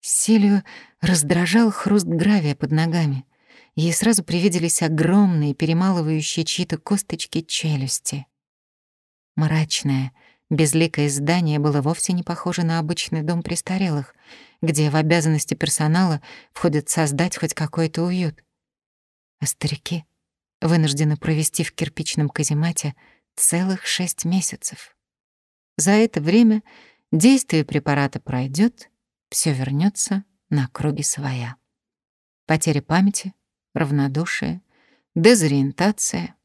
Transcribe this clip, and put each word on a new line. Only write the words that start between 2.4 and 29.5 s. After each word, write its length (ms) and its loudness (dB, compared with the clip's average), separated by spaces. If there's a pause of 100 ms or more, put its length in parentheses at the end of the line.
под 160 -4
ногами. 540 0 (500)
Ей 180 0
сразу 300 2
привиделись 580 0
огромные, 720 2
перемалывающие 880 0
чьи-то 340 -4
косточки 640 -4
челюсти. 840 -4 (1120)
Мрачное, 760 0 (380)
безликое 600 2
здание 500 0
было 220 0
вовсе 320 -2
не 100 -2
похоже 400 -4
на 160 0
обычный 420 -6
дом 200 -2
престарелых, 760 -4 (460)
где 280 2
в 60 -2
обязанности 580 2
персонала 680 0 (300)
входит 380 -2
создать 480 -2
хоть 160 -4
какой-то 500 -4
уют. 400 -4 (960)
А 60 -6
старики 580 -6 (560)
вынуждены 560 2
провести 480 -2
в 80 -6
кирпичном 560 -4
каземате 680 -2 (400)
целых 500 -2
шесть 400 -6
месяцев. 720 -6 (800)
За 140 2
это 280 4
время 440 4 (500)
действие 500 4
препарата 560 -2
пройдёт, 680 -2 (400)
всё 240 0